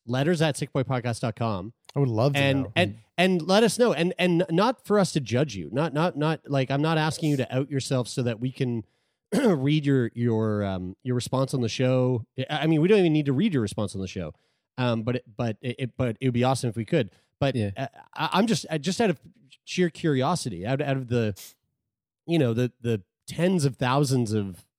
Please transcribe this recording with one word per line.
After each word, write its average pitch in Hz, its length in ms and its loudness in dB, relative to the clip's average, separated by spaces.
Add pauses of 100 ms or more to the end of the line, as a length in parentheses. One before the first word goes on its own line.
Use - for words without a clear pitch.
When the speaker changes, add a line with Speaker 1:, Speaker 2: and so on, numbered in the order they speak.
Speaker 1:
letters 143 360 0
at 156 140 0
sickboypodcast 123 640 -4
dot 113 160 -4
com. 107 360 -4 (220)
Speaker 2:
I 143 60 0
would 135 80 2
love 120 240 2
to 143 80 0
Speaker 1:
And, 139 240 2
Speaker 2:
know. 107 100 -12
Speaker 1:
and, 131 220 0 (220)
and 180 280 4
let 190 160 4
us 220 160 2
know. 233 140 4
And, 170 260 0
and 180 320 4
not 202 360 2
for 208 120 4
us 185 140 2
to 160 80 0
judge 120 340 -2
you. 85 160 -8
Not, 135 220 -2
not, 160 240 0
not, 151 240 0 (100)
like, 135 200 0
I'm 139 120 0
not 160 160 2
asking 156 320 0
you 147 60 2
to 123 180 -2
out 135 160 -2
yourself 131 380 -2
so - 140 -6
that 117 180 -2
we 127 100 -4
can 120 320 -4 (280)
<clears throat> - 240 -16
read 156 500 2
your, 131 300 2
your, 110 500 0
um, 92 400 -4
your 123 100 -2
response 131 400 -2
on 131 60 0
the 120 80 -2
show. 127 560 0 (260)
I, 147 120 -4
I 156 40 0
mean, 160 140 4
we 170 80 4
don't 214 100 6
even 175 140 4
need 151 140 2
to 139 80 0
read 190 180 2
your 135 100 2
response 101 320 -4
on 98 60 -6
the 95 80 -6
show. 85 240 -8 (460)
Um, 120 240 0
but 120 140 -2
it, - 80 -6 (120)
but 117 240 -4
it, 123 180 -6
it, 127 200 -4
but 120 220 -2
it 131 80 0
would 120 60 0
be 120 100 2
awesome 127 260 0
if 104 60 -8
we 113 100 -6
could. 135 240 0 (280)
But 139 160 0
Speaker 3:
Yeah. 104 220 -2
Speaker 1:
uh, 131 100 -6 (280)
I, 156 180 -4
I'm 196 140 2
just, 214 240 0
I, 160 80 -2
just 156 220 -4
out 226 100 4
of 151 100 -2 (440)
sheer 180 260 0
curiosity, 131 760 -2
out, 135 140 -2
out 139 160 -2
of 127 120 -8
the, 113 260 0 (920)
you 165 120 0
know, 120 160 2
the, 120 260 0
the 113 220 -2 (260)
tens 175 380 0
of 135 100 -2
thousands 127 560 0
of, 101 320 -4 (140)